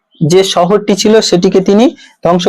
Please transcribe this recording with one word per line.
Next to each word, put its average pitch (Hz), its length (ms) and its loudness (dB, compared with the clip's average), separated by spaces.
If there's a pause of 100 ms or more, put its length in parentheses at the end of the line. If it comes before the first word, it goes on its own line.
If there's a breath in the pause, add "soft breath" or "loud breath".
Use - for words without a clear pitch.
(320)
যে 190 100 4 (120)
শহরটি 180 480 0
ছিল 214 120 0 (160)
সেটিকে 180 300 0 (100)
তিনি 208 160 2 (380 loud breath)
ধ্বংস 180 260 0